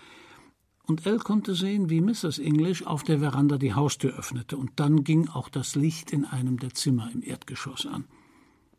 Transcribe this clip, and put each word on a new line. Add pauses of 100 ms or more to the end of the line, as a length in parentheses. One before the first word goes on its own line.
(840)
und
Al
konnte
sehen,
wie
Misses
English
auf
der
Veranda
die
Haustür
öffnete,
und
dann
ging
auch
das
Licht
in
einem
der
Zimmer
im
Erdgeschoss
an. (720)